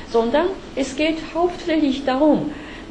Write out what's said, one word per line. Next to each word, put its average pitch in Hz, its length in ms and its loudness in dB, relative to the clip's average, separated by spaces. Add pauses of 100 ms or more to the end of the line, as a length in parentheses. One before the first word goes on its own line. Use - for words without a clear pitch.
sondern 240 360 2 (300)
es 269 200 -4
geht 311 220 0 (160)
hauptsächlich 320 720 0
darum, 262 460 4 (400)